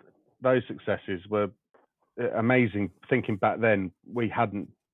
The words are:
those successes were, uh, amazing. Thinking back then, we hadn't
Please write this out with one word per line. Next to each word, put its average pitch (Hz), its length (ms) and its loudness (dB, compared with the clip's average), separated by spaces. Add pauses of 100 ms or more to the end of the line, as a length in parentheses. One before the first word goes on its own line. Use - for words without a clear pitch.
(420)
those 127 260 2
successes 98 600 -6
were, 104 200 0 (720)
uh, 120 160 -2
amazing. 110 540 2 (180)
Thinking 117 280 0
back 101 220 0
then, 101 320 2 (200)
we 117 180 -2
hadn't 101 400 -2 (240)